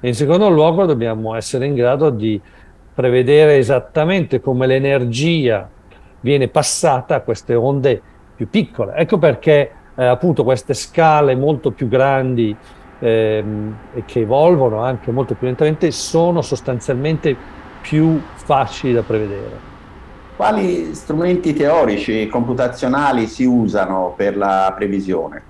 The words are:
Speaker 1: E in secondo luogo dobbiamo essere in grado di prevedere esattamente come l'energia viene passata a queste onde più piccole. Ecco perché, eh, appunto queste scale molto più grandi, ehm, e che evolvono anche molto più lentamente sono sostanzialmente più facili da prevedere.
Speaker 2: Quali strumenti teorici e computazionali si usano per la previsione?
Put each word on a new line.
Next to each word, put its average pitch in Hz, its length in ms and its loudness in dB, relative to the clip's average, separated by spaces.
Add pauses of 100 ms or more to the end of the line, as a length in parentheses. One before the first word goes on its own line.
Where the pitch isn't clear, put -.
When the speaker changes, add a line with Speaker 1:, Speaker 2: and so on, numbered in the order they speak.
Speaker 1:
E 127 80 -2
in 120 60 0
secondo 165 340 2
luogo 165 360 4
dobbiamo 113 500 -2
essere 123 320 -4
in 143 80 -2
grado 135 360 2
di 107 300 -2 (540)
prevedere 135 600 4
esattamente 143 840 0
come 131 260 -2
l'energia 131 1000 0 (520)
viene 131 280 2
passata 143 680 0
a 131 40 -2
queste - 340 -4
onde 127 460 0 (340)
più - 160 -10
piccole. 123 440 -2
Ecco 170 240 0
perché, 147 520 2 (240)
eh, 127 100 -2
appunto 123 400 2
queste 127 300 0
scale 151 600 2
molto 139 360 0
più 117 180 -6
grandi, 127 680 0 (440)
ehm, 107 760 -2 (180)
e 123 100 -8
che - 160 -4
evolvono 131 640 2
anche 123 280 -4
molto 123 240 -2
più - 120 -6
lentamente 151 440 0
sono 170 520 -2
sostanzialmente 139 1160 -4 (220)
più 156 400 0 (140)
facili 131 580 -2
da 117 100 2
prevedere. 107 680 -6 (680)
Speaker 2:
Quali 180 580 -2
strumenti 175 580 -2
teorici 123 680 0
e 107 60 -4
computazionali 123 960 -2
si 127 180 -4
usano 95 720 0
per 101 200 -2
la 95 380 0
previsione? 92 760 -4